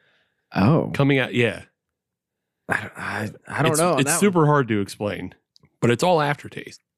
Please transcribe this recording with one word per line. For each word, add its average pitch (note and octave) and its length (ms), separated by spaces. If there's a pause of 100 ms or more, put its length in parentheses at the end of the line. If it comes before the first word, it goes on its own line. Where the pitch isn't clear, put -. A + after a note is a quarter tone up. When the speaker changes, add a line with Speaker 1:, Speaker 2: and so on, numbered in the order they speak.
(540)
Speaker 1:
Oh. A2+ 400
Speaker 2:
coming C#3 240
out. A#2+ 160
Yeah. A2+ 280 (1040)
Speaker 1:
I - 120
don't, G#2 160
I, G#2+ 340 (180)
I A#2 140
don't D#3+ 100
Speaker 2:
It's, D3+ 80
Speaker 1:
know F3 140
on C3 60
Speaker 2:
it's C#3 120
Speaker 1:
that - 80
Speaker 2:
super F#3+ 200
Speaker 1:
one. D3 80
Speaker 2:
hard C#3+ 200
to G#2+ 120
explain, F#2 540 (460)
but A#2 100
it's A#2+ 120
all F3 180
aftertaste. - 600 (180)